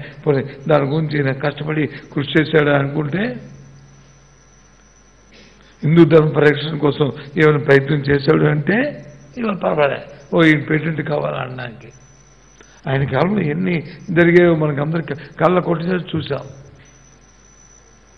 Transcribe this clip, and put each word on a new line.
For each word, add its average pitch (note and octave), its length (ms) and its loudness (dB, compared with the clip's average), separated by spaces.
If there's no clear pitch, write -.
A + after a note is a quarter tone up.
పోనీ C#3 180 0
దాని D3 160 4
గురించి D3 340 -2
ఈయన C3+ 140 0
కష్టపడి D3 540 -4
కృషి - 540 -4
చేశాడు D3 300 2
అనుకుంటే, D3+ 800 -4
హిందూ E3 200 6
ధర్మ D#3 240 6
పరిరక్షణ D3 500 2
కోసం C#3+ 340 0
ఏమైనా D3+ 280 4
ప్రయత్నం C#3 340 4
చేశాడు C#3+ 460 0
అంటే F3+ 640 -2
ఇవాళ A3 200 -4
పర్వాలే, D3 500 -2
ఓ F3 80 4
ఈ D#3 140 6
పేటెంట్ D3+ 520 -4
కావాలా D3 320 -4
అనడానికి. B2 520 -12
ఆయన C#3 160 0
కాలంలో E3 380 0
ఎన్ని E3+ 400 -2
జరిగాయో E3+ 440 6
మనకు D3+ 260 -2
అందరికి D#3 340 -4
కళ్ళ F3 460 0
కొట్టేసి E3+ 560 -4
చూసాం. C#3+ 280 -6